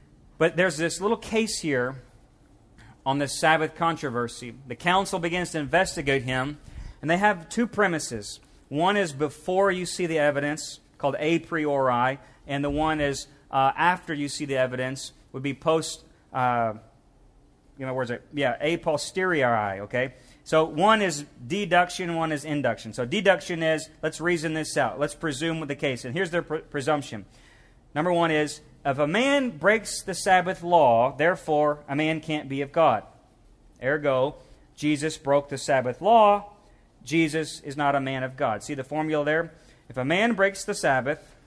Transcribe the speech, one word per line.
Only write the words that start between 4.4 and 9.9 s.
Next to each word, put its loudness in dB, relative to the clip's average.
The -10
council 0
begins -2
to -4
investigate 0
him, -4
and -2
they 4
have 2
two 0
premises. -2
One 0
is 0
before 0
you -4
see -4